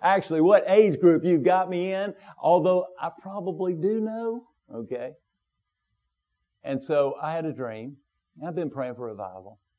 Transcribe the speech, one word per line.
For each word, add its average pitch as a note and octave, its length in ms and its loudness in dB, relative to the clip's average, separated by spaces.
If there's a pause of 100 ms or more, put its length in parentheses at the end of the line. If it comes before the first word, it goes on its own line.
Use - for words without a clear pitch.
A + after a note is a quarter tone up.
actually F3 380 2
what F#3 260 6
age G3 340 6
group E3 240 6
you've E3 200 2
got F3+ 260 2
me F#3 240 -4
in, G3 200 -6 (280)
although F3+ 440 4 (140)
I D#3 100 -6 (120)
probably F#3 520 -6
do G3 260 -2
know, A3+ 420 -6 (320)
okay? A#2+ 380 -10 (1500)
And C3+ 180 -6
so C#3+ 400 -2
I D3+ 80 -6
had D#3+ 160 -6
a D3+ 60 -6
dream. A#2+ 440 -12 (480)
I've E3 120 -12
been E3 140 -6
praying B2+ 260 -8
for A#2+ 100 -12
revival. G2 540 -14 (180)